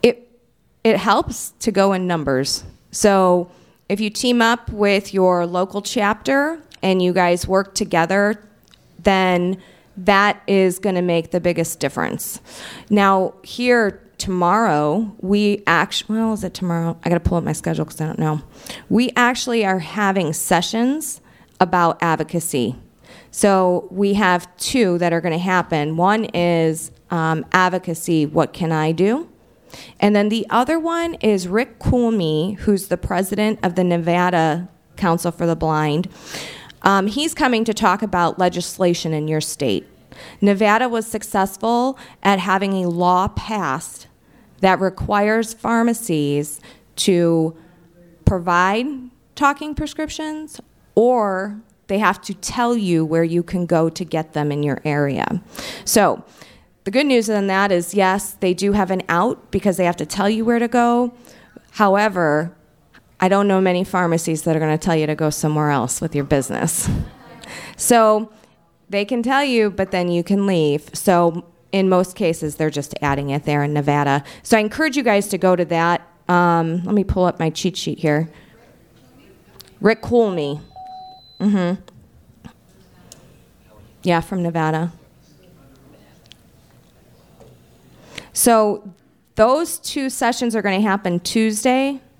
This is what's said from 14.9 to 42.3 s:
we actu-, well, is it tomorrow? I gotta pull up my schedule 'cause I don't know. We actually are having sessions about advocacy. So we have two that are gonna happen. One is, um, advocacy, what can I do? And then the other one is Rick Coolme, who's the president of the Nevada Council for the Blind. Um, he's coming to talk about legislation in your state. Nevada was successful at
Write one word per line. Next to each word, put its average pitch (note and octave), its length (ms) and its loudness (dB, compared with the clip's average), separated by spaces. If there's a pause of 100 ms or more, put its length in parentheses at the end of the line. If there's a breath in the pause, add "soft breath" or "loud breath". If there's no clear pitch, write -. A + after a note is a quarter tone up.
we G#3 460 0
actu-, E3+ 480 0
well, A3 200 0
is G#3 100 -6
it F#3 100 -8
tomorrow? E3 500 -2
I F3 60 -2
gotta E3+ 120 2
pull E3+ 180 0
up D#3+ 40 -6
my D3+ 100 -2
schedule D#3 320 -4
'cause - 140 -18
I D#3+ 60 -4
don't D#3+ 140 -8
know. D#3 220 0 (460 loud breath)
We A#3 280 2
actually A#3+ 500 2
are F#3+ 140 0
having F#3+ 520 -2
sessions A#3 880 -2 (380 soft breath)
about F3 440 2
advocacy. D#3 720 -2 (580 loud breath)
So F#3 560 2
we G3+ 260 0
have F3+ 420 0
two F#3+ 400 0
that E3+ 160 0
are E3+ 80 0
gonna E3 160 -2
happen. E3+ 580 0
One G3+ 380 2
is, E3 580 0 (200)
um, D#3+ 420 0
advocacy, F3 720 0
what D3+ 260 0
can E3 220 -4
I D#3 180 0
do? G#3 380 0 (720 loud breath)
And G#3 120 4
then G#3 140 2
the A3 220 -2
other B3+ 280 0
one E4 440 -2
is G3 260 0
Rick A3 320 -4
Coolme, G3 800 0
who's G3 280 0
the F#3 100 -2
president G3+ 680 -2
of F3 120 0
the F3+ 100 2
Nevada F3 840 0 (300)
Council E3+ 340 0
for F3 140 -4
the E3 100 2
Blind. D#3 540 -2 (720 loud breath)
Um, G3 260 2
he's C#4+ 260 -2
coming B3 300 2
to A3 100 -2
talk G3+ 280 2
about F3 360 0
legislation F3 760 0
in D3+ 160 -4
your D#3 100 0
state. A#2+ 480 -4 (540 loud breath)
Nevada G#3 480 2
was A3+ 180 -4
successful A3+ 880 -2 (240 loud breath)
at G3 180 2